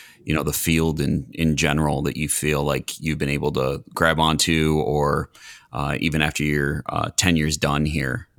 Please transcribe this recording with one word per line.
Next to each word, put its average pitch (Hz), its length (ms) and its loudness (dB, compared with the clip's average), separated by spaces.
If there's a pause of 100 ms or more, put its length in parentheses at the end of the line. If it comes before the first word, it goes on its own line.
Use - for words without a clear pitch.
(240)
you 73 100 -2
know, 76 80 2
the 73 120 -2
field 80 480 0
in, 71 320 -2
in 80 240 0
general 73 460 0
that 73 120 -2
you 73 140 -4
feel 73 340 -2
like 69 360 -4
you've 78 180 -2
been 73 120 -2
able 71 220 -2
to 71 320 -2 (100)
grab 80 260 2
onto 78 680 2
or, 73 440 0 (440)
uh, 71 260 -4
even 78 220 0
after 76 220 0
your, 73 440 0
uh, - 300 -2
tenure's 78 400 2
done 73 280 0
here, 69 540 -4